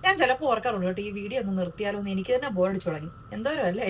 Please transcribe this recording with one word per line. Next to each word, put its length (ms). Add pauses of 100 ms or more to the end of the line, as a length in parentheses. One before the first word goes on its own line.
ഞാൻ 160
ചിലപ്പോ 300
ഓർക്കാറുള്ളൂ 380
കേട്ടോ, 200
ഈ 100
വീഡിയോ 240
ഒന്ന് 180
നിർത്തിയാലോ 400
എന്ന്. 140
എനിക്ക് 220
തന്നെ 220
ബോറടിച്ചു 300
തുടങ്ങി. 220 (260)
എന്തോരം 340
അല്ലേ? 200